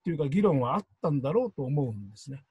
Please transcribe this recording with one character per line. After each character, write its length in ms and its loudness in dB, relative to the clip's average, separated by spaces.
て 60 -4
い 40 -2
う 40 -4
か、 100 0
議 140 2
論 180 4
は 140 0
あ 40 2
っ 80 -8
た 100 0
ん 120 0
だ 100 0
ろ 140 2
う 60 -8
と 100 -6
思 200 -2
う 120 -2
ん 160 -12
で 60 -20
す 140 -18
ね。 200 -14